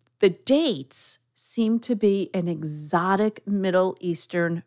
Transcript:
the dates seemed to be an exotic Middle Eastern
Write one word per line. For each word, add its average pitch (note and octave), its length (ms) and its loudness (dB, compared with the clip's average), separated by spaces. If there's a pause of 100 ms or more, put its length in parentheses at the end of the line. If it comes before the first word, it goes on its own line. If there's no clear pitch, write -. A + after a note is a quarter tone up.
(200)
the G3+ 100 6
dates B3 920 -2 (140)
seemed A3+ 500 -2
to B3 120 -2
be G3 380 2
an F3 140 0
exotic E3+ 960 -2
Middle F#3+ 540 0
Eastern E3+ 680 -2